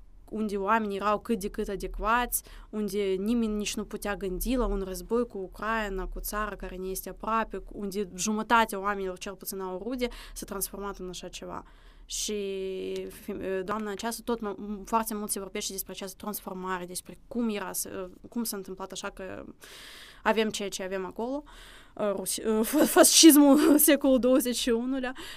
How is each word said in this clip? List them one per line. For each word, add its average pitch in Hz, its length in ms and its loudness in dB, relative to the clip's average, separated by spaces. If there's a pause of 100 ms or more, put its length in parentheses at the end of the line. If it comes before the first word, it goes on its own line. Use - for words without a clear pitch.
(300)
unde 214 260 -4
oamenii 202 400 0
erau 202 220 2
cât 226 220 -2
de 208 80 -4
cât 214 200 -6
adecvați, 214 760 -2 (280)
unde 208 320 -2
nimeni 208 520 0
nici 208 200 -4
nu 208 100 -4
putea 202 320 -6
gândi 185 400 -2
la 233 100 2
un 196 200 0
război 190 400 -2
cu 214 120 -12
Ucraina, 190 680 -4
cu - 140 -8
țara 208 360 -6
care 185 200 -10
ne 185 120 -8
este 190 220 -8
aproape, 220 520 -4 (100)
unde 202 440 -4
jumătatea 220 640 2
oamenilor, 190 380 -4
cel 190 160 -10
puțin 190 260 -10
au 185 280 -6
rude, 247 200 -2 (240)
s-a - 140 -10
transformat 196 520 -8
în 180 100 -10
așa 180 200 -12
ceva. 175 340 -12 (440)
Și - 280 -4 (880)
fi-, 208 120 -8 (300)
doamna 214 260 -4
aceasta, 226 340 -6
tot 233 160 -2
mă, 208 140 -6 (300)
foarte 220 300 0
mult 208 160 -6
se - 80 -4
vorbește 196 340 -8
despre 190 200 -10
această 185 280 -10
transformare, 185 640 -6
despre 180 340 -12 (100)
cum 233 200 -2
era 196 240 -4
să, 190 360 -6 (200)
cum 233 160 -4
s-a 214 120 -6
întâmplat 190 360 -10
așa 196 180 -8
că 196 340 -12 (760)
avem 214 280 2
ceea 202 180 -6
ce 196 140 -8
avem 185 240 -4
acolo, 247 360 -6 (520)
uh, 208 220 -2
Rusi-, 190 300 -4
uh, 220 200 4
fa-, 311 200 4
fascismul 294 720 10 (180)
<laughs> - 20 8
secolul 269 400 6
douăzeci 247 380 4
și - 120 0
unulea. 247 440 0 (240)